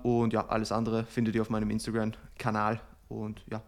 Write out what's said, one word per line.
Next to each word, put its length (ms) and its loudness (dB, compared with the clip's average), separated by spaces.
und 320 4
ja, 140 2
alles 240 0
andere 340 0
findet 300 0
ihr 80 4
auf 80 -4
meinem 180 0
Instagram-Kanal. 1120 0
Und 420 -8
ja, 180 -6